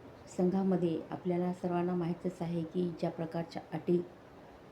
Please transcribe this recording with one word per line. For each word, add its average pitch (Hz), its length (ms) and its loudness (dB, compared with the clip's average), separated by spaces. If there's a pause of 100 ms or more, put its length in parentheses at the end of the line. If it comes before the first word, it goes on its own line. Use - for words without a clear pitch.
(360)
संघामध्ये 180 640 4 (100)
आपल्याला 175 420 0
सर्वांना 175 420 0
माहीतच 175 460 0
आहे 170 220 -2
की 175 280 0 (100)
ज्या 170 100 0
प्रकारच्या 165 520 -4 (100)
अटी 175 320 4 (680)